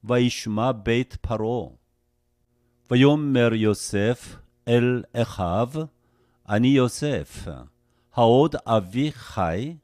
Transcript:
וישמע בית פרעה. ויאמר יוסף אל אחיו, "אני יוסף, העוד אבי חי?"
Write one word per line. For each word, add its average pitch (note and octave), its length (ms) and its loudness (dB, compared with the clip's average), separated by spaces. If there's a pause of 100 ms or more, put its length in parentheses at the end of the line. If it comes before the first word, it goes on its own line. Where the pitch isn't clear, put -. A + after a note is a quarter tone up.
וישמע A#2+ 680 0
בית A#2 500 -2
פרעה. A2 480 -6 (1200)
ויאמר C3 600 4
יוסף G#2+ 840 -2 (320)
אל A#2+ 360 2 (100)
אחיו, A2 560 -4 (800)
"אני A2 180 2
יוסף, C3 800 0 (680)
העוד B2 420 4 (100)
אבי A2+ 460 -2
חי?" G#2 720 -6